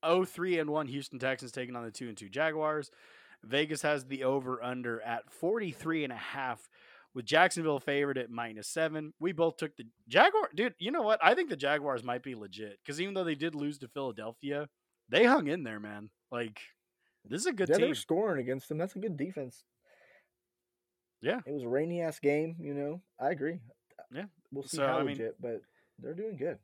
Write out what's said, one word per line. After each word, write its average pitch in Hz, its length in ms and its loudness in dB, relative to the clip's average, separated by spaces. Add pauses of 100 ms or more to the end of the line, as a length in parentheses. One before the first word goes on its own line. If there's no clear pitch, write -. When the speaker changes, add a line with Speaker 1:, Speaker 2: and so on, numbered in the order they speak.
Speaker 1:
Oh 175 220 6
three 175 340 0
and 151 100 0
one 151 180 0
Houston 131 320 -8
Texans 127 320 -2
taking 127 240 -8
on 117 80 -8
the 113 80 -8
two 123 160 -10
and 107 100 -10
two 104 120 -14
Jaguars. 151 640 0 (520)
Vegas 147 380 0
has 147 240 2
the 135 180 -6
over-under 123 800 -2
at 117 300 -6
forty-three 165 720 -2
and 127 100 -4
a 113 40 -10
half, 127 520 -6 (440)
with 123 120 -6
Jacksonville 156 540 4
favored 143 380 2
at 120 120 -4
minus 117 380 -8
seven. 156 520 -2
We 175 120 0
both 165 260 2
took 156 180 -6
the - 100 -14 (220)
Jaguar-, 277 480 6
dude, 180 240 0
you 208 120 -2
know 320 100 0
what? 214 220 4
I 190 120 12
think 339 140 2
the 196 60 -2
Jaguars 139 480 0
might 123 200 -4
be 127 120 -8
legit, 101 500 -12
'cause 147 160 -6
even 196 140 -4
though 185 80 0
they 160 120 0
did 156 200 -2
lose 147 240 -4
to 131 80 -12
Philadelphia, 139 840 -6 (400)
they 165 160 8
hung 220 220 6
in 160 160 -2
there, 110 160 -6
man. 104 300 -12 (220)
Like, 120 280 -4 (680)
this 135 160 -4
is 349 60 0
a 330 60 0
good 190 160 2
Speaker 2:
Yeah, 156 60 6
they - 80 6
Speaker 1:
team. 277 60 4
Speaker 2:
were 294 60 0
scoring 180 460 0
against 127 280 -4
them. 156 80 -4
That's 180 180 -4
a 190 40 -8
good 190 180 -4
defense. 139 460 -6 (1600)
Speaker 1:
Yeah. 190 240 0
Speaker 2:
It 143 80 -6
was 135 100 -4
a 117 60 -4
rainy-ass 160 500 -2
game, 151 400 2
you 147 160 -6
know. 147 260 -6 (180)
I 135 120 0
agree. 160 280 -4 (520)
Speaker 1:
Yeah. 160 140 -10 (260)
Speaker 2:
We'll 135 120 -8
see 156 140 -6
Speaker 1:
So, 139 100 2
Speaker 2:
how 131 120 2
Speaker 1:
I 143 40 2
mean 139 140 -2
Speaker 2:
legit, - 240 -6
but 117 200 -6 (380)
they're 131 140 -8
doing 202 240 -8
good. 139 260 -4